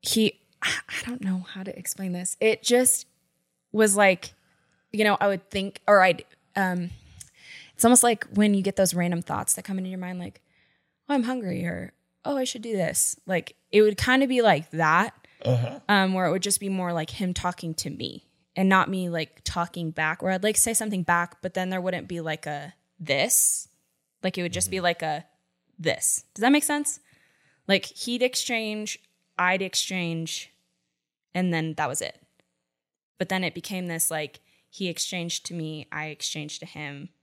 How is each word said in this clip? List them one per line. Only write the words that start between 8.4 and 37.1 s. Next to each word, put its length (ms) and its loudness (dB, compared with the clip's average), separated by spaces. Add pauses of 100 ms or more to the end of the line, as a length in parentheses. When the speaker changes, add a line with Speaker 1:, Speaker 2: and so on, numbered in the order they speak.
Speaker 1:
you 80 2
get 140 -2
those 180 4
random 280 0
thoughts 320 -4
that 100 -6
come 140 -6
into 120 -6
your 100 -10
mind, 200 -8
like, 220 -12 (680)
"Oh, 60 0
I'm 100 2
hungry," 420 -4
or, 280 -6 (320)
"Oh, 100 -2
I 80 0
should 200 -6
do 120 -4
this." 400 0 (100)
Like, 300 -2 (160)
it 100 8
would 160 6
kinda 300 4
be 140 2
like 300 4
that, 420 4 (320)
Speaker 2:
Uh-huh. 420 0
Speaker 1:
um, 260 4
where 120 2
it 60 4
would 120 0
just 160 -2
be 100 -6
more 220 -2
like 200 -4
him 220 -2
talking 420 -6
to 140 -6
me 360 -10 (320)
and 100 4
not 220 6
me, 180 -4
like, 360 -6
talking 480 -4
back, 300 -4
where 100 0
I'd, 120 -2
like, 140 2
say 160 2
something 300 -2
back, 380 0
but 120 -8
then 160 -4
there 100 -4
wouldn't 280 -4
be, 140 -8
like, 260 -6
a 260 -8 (260)
this. 680 2 (560)
Like, 160 -2
it 20 -2
would 120 -2
just 180 -2
be 60 -4
Speaker 3:
Mm-hmm. 80 -4
Speaker 1:
like 180 0
a 220 -4 (520)
this. 460 -2 (100)
Does 80 -6
that 100 4
make 120 4
sense? 360 -4 (680)
Like, 180 2
he'd 380 -4
exchange, 720 -4 (400)
I'd 240 2
exchange, 880 -4 (840)
and 180 2
then 220 -2
that 120 -2
was 140 -4
it. 180 -10 (1000)
But 100 -4
then 140 -2
it 100 -4
became 320 -8
this, 240 -4
like, 300 -8 (320)
he 160 -6
exchanged 600 -6
to 60 -12
me, 380 -8
I 160 -8
exchanged 540 -10
to 40 -16
him 440 -14 (140)